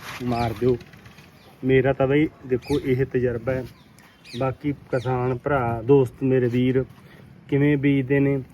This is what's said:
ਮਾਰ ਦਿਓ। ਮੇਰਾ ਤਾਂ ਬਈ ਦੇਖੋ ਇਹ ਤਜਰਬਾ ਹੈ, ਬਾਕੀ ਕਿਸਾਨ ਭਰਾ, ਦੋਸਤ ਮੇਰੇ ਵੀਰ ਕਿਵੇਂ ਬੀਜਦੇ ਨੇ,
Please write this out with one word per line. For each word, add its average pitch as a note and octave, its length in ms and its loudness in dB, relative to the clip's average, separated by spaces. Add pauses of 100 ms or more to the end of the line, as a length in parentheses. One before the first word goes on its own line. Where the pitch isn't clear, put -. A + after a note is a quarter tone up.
(220)
ਮਾਰ A#2 380 -2
ਦਿਓ। B2 160 2 (880)
ਮੇਰਾ C3 280 4
ਤਾਂ C3+ 140 0
ਬਈ D3 220 2 (180)
ਦੇਖੋ B2+ 340 -2
ਇਹ C3 260 0
ਤਜਰਬਾ B2 460 -2
ਹੈ, C3 120 -4 (720)
ਬਾਕੀ C3 340 -4
ਕਿਸਾਨ B2+ 640 -4
ਭਰਾ, A#2 440 -2
ਦੋਸਤ C3 400 2
ਮੇਰੇ C3 260 2
ਵੀਰ B2 360 0 (640)
ਕਿਵੇਂ D3 280 2
ਬੀਜਦੇ C#3 440 0
ਨੇ, C#3 220 0 (120)